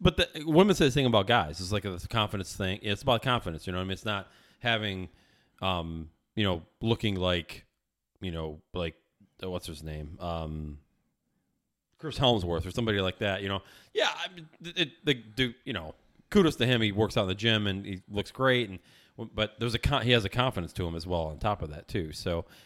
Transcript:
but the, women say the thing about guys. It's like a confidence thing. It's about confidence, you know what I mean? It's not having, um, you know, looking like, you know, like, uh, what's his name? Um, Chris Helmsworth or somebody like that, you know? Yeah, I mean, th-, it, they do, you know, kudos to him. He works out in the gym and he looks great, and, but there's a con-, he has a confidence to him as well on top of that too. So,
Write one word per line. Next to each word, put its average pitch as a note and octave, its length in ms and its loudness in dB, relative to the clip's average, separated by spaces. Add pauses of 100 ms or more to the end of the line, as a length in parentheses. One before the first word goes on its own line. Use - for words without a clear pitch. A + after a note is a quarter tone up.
but F3+ 160 4
the, F3+ 120 0 (180)
women F3 280 8
say D#3 120 6
the C3+ 40 4
thing C3+ 160 4
about A2 200 4
guys. F2 340 2
It's F2+ 120 -6
like G2+ 120 0
a F#2 140 -6 (120)
confidence G#2 460 -2
thing. F#2+ 260 -2
It's G#2 200 -4
about B2 200 2
confidence, A2 440 -2
you F#2+ 60 -4
know F2+ 60 -4
what F#2 60 -2
I - 20 -6
mean? F#2+ 60 -4
It's F#2 140 -8
not G2+ 220 -4 (320)
having, G#2+ 480 -2 (520)
um, E2 480 -4 (260)
you A2 100 0
know, F2 180 0 (180)
looking A2+ 360 0
like, F2+ 500 -2 (560)
you F#2+ 80 -4
know, D#2 320 -6 (100)
like, E2+ 220 -4 (500)
uh, F#2 60 -6
what's F2+ 160 -6
his D#2 160 -12
name? D#2 360 -8
Um, D#2 600 -6 (1200)
Chris D#3 180 -10
Helmsworth F#2+ 500 2
or F2+ 60 -8
somebody A2 280 2
like F#2 180 0
that, G2+ 240 0
you G2 60 -2
know? G2 120 -2 (340)
Yeah, D#4 140 2
I F3 260 -6
mean, E3 140 -16 (160)
th-, E3+ 120 -12
it, E3 160 0 (120)
they C#3 100 6
do, A#2 380 -2 (120)
you C3+ 100 -6
know, D#2+ 200 -8 (360)
kudos F3 260 6
to A#2+ 100 2
him. B2 140 4
He G#2+ 100 4
works G2+ 260 0
out A#2 80 4
in F#2 40 -2
the F#2+ 60 0
gym G#2+ 320 2
and G2 200 -2
he G2 240 -8
looks G2+ 220 -4
great, B2 380 2
and, F#2 80 -10 (560)
but G#2+ 260 -4
there's A#2 140 -2
a - 40 -2
con-, C3+ 240 2
he A#2 100 2
has A#2 120 6
a G2 60 -2
confidence A#2+ 420 -2
to F2+ 140 -2
him E2+ 100 -4
as E2 100 -8
well F2 200 0
on D#2 120 -8
top G#2 240 -2
of D2+ 80 -8
that D2 160 -14
too. D#2+ 260 -6
So, E2+ 320 -4 (220)